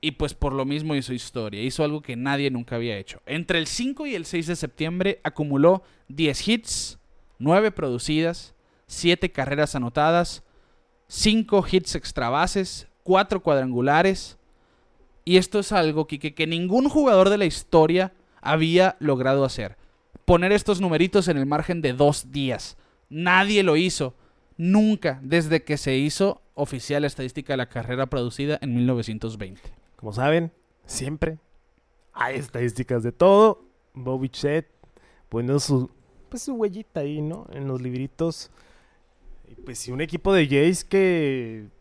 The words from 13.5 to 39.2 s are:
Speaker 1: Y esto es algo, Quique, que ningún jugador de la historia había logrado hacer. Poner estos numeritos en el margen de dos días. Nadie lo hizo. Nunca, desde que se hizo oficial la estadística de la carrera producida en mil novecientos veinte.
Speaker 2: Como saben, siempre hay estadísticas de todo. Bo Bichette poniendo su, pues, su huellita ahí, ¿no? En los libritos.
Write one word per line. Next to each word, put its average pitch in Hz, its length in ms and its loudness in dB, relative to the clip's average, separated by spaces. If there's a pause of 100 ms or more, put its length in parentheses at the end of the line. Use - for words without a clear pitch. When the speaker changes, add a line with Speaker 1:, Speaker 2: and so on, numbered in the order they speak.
Speaker 1:
Y 180 120 6
esto 185 240 4
es 196 100 -6
algo, 160 380 2
Quique, 147 260 -8
que 160 140 -2
ningún 185 400 0
jugador 240 420 6
de 208 80 2
la 208 60 2
historia 165 680 2 (280)
había 165 580 4
logrado 139 460 2
hacer. 113 360 -6 (440)
Poner 180 280 4
estos 202 280 2
numeritos 180 460 2
en 170 100 2
el 135 100 0
margen 156 360 -2
de 131 120 0
dos 143 360 2
días. 131 480 -6 (320)
Nadie 185 540 2
lo 160 120 4
hizo. 160 380 0 (420)
Nunca, 190 640 2
desde 156 440 0
que 151 120 -2
se 139 200 -2
hizo 151 440 0 (140)
oficial 143 480 -4
la 143 60 -2
estadística 139 460 -8
de - 20 -4
la 123 120 -4
carrera 123 380 -6
producida 139 560 -4
en 131 100 -4
mil 123 140 2
novecientos 113 500 -4
veinte. 101 380 -14 (220)
Speaker 2:
Como 110 160 -14
saben, 156 400 0 (340)
siempre 156 520 -6 (720)
hay 131 240 -4
estadísticas 123 680 -4
de 120 80 -2
todo. 196 540 6 (300)
Bo 131 220 -6
Bichette 143 540 -4 (580)
poniendo 120 300 -2
su, 135 320 0 (380)
pues, 247 140 -12
su 277 120 -8
huellita 214 460 -6
ahí, 147 200 -6
¿no? 156 320 -8
En 139 140 -10
los 131 160 -6
libritos. 131 720 -6 (960)